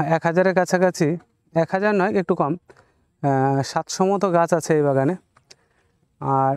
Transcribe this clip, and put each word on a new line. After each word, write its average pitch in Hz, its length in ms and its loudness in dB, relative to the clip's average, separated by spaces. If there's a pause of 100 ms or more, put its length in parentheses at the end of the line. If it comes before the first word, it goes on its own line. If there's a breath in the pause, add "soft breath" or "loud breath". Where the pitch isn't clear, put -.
এক 160 220 -2
হাজারের 180 300 0
কাছাকাছি, 175 640 0 (360)
এক 165 180 0
হাজার 208 220 0
নয়, 196 260 0
একটু 175 140 -2
কম, 160 180 -2
আহ, 139 1080 -4
সাতশো - 420 -4
মতো 196 260 0
গাছ 170 220 2
আছে 160 240 0
এই 151 60 2
বাগানে। 139 320 2 (1040 soft breath)
আর 135 360 0